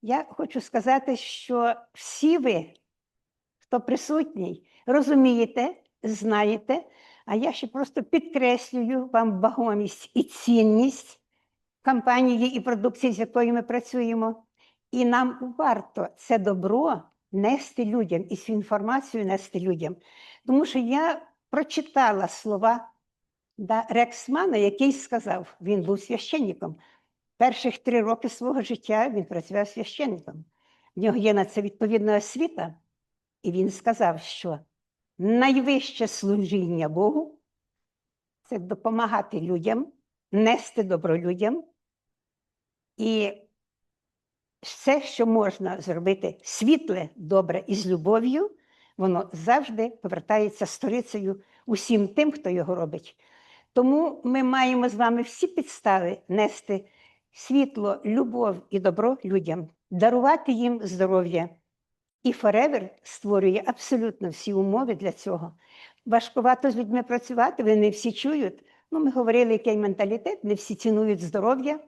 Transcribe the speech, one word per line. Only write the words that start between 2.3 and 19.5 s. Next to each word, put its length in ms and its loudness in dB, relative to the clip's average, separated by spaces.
ви, 280 0
хто 240 -4
присутній, 840 -4
розумієте, 880 4
знаєте, 800 0
а 100 -4
я 180 0
ще 140 -8
просто 360 -6
підкреслюю 1080 -2
вам 280 2
вагомість 720 -2
і 100 2
цінність 960 2
компанії 680 2
і 40 -2
продукції, 540 -2
з 60 -6
якою 340 0
ми 80 0
працюємо. 840 -4
І 140 0
нам 520 0
варто 500 -2
це 200 0
добро 640 0
нести 540 0
людям 440 -2
і 80 -8
цю 160 -8
інформацію 720 -2
нести 340 -4